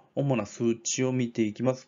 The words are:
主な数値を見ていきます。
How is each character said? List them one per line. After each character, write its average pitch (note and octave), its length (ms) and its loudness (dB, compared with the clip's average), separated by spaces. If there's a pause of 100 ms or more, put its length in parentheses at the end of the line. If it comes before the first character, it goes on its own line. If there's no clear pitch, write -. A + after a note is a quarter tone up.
(160)
主 C#3 200 0
な G#2+ 100 0
数 A#2 300 0
値 - 280 -2
を B2+ 80 2
見 B2+ 180 0
て A#2 140 0
い G#2 100 0
き A#2 100 -6
ま C3 120 2
す。 - 120 -18